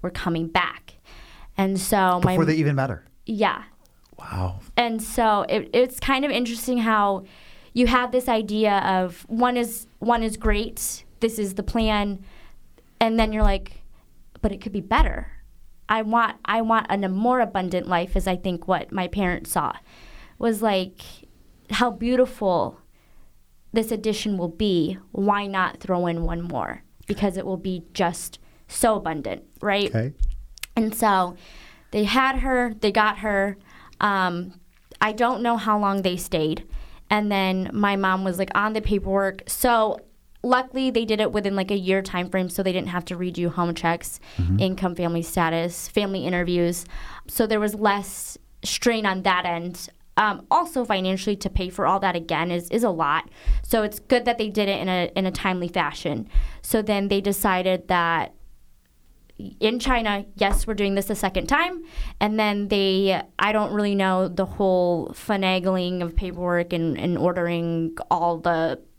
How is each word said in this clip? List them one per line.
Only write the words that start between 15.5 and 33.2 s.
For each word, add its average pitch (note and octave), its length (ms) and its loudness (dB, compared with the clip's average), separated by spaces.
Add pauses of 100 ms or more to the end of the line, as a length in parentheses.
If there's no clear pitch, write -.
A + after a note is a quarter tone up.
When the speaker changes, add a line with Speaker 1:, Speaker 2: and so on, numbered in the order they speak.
Speaker 1:
I A3 140 0
want, A3+ 420 2
I A3+ 160 0
want A3 300 2
an, G3+ 120 0
a G3 60 0
more A#3 320 2
abundant F#3 480 -2
life F3+ 260 0
is, F#3+ 120 2
I F#3 100 0
think, F3 320 -4
what F#3 240 0
my F#3 160 -2
parents F#3 440 -2
saw, D3+ 200 0 (680)
was, A3+ 220 0
like, F#3+ 400 0 (680)
how A#3 200 2
beautiful A3 880 2 (960)
this A3+ 180 0
addition G#3+ 460 -2
will F3 120 -2
be. F3+ 500 0 (140)
Why G3+ 340 0
not F#3+ 340 -2
throw F3+ 260 0
in E3 180 -2
one E3+ 180 -2
more? D3 400 -6 (240)
Because G3+ 320 0
it - 80 -6
will F#3+ 100 -4
be F#3 280 -6 (100)
just - 440 -2 (300)
so A3 280 2
abundant, D#3+ 480 -6 (180)
right? G3+ 260 0
Speaker 2:
Okay. A#2 240 -2 (640)
Speaker 1:
And A3 180 0
so F#3+ 420 2 (540)
they G#3+ 140 0
had C4 360 2
her, B3 340 2
they G#3 180 0
got G#3 280 2